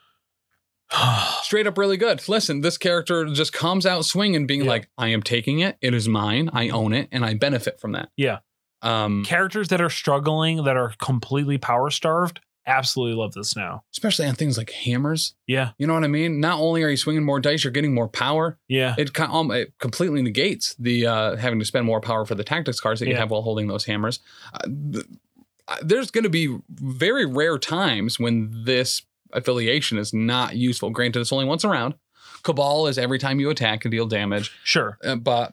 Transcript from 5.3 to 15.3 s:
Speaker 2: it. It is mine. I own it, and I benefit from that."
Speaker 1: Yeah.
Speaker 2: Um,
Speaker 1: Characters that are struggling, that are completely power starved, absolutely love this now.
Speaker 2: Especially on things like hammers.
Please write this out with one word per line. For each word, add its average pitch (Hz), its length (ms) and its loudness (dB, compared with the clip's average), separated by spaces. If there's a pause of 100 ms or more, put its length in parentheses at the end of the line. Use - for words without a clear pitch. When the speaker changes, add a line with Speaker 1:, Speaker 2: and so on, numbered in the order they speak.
Speaker 2:
it. 185 220 0
It 127 100 2
is 113 160 2
mine. 107 440 2
I 120 180 0
own 110 240 0
it, 135 180 -2
and 123 120 -2
I 110 100 -2
benefit 123 460 0
from 107 120 -6
that." 92 240 -8
Speaker 1:
Yeah. 123 220 -2 (420)
Speaker 2:
Um, 107 440 0
Speaker 1:
Characters 185 440 0
that 180 120 2
are 170 100 2
struggling, 156 760 0
that 135 120 4
are 120 220 0
completely 139 600 0
power 123 320 2
starved, 170 500 0 (280)
absolutely 127 480 0
love 107 160 -2
this 101 240 -6
now. 98 260 -8 (100)
Speaker 2:
Especially - 340 0
on 127 100 0
things 139 200 0
like 110 140 -6
hammers. 143 640 -2 (120)